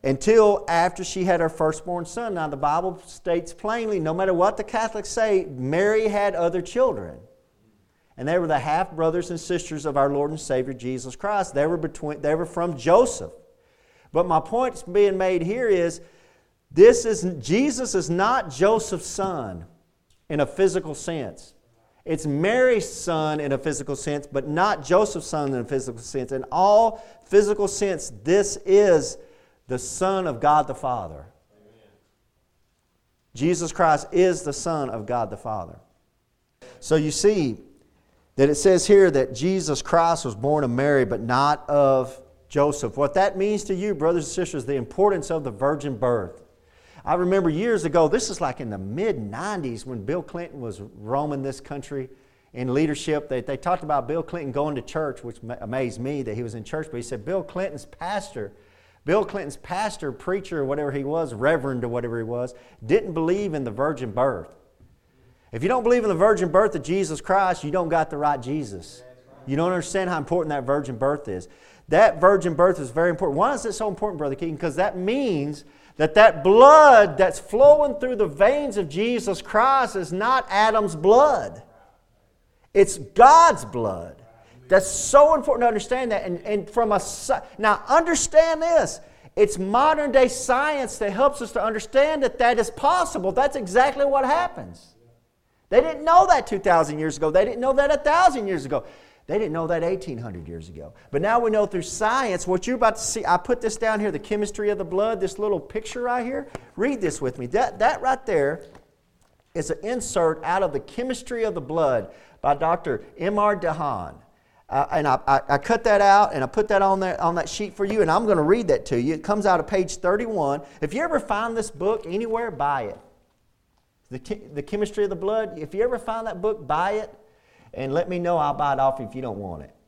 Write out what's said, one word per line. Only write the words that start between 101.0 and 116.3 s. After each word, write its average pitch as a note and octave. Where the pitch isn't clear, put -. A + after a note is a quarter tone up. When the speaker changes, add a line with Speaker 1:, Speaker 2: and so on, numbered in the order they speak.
Speaker 1:
But D3
now A3+
we A#3
know G#3+
through G3
science, G#3+
what F3+
you're B3
about A3
to -
see, -
I F3
put B3
this A3
down A3
here, G#3
the D3
chemistry G#3
of G#3
the F#3+
blood, G3+
this F#3+
little G3+
picture -
right B3
here. C#4
Read B3
this D#3+
with C3
me. B2
That, G3
that B3
right C4
there D#3+
is E3
an D#3+
insert F3
out F3
of E3+
The C#3
Chemistry A#3+
of G#3
the E3
Blood C3
by C#3+
Doctor D#3
M G3+
R G#3
DeHaan. D3
Uh, C#3
and D3+
I, C3
I, C3+
I C#3+
cut A3+
that G#3
out G3+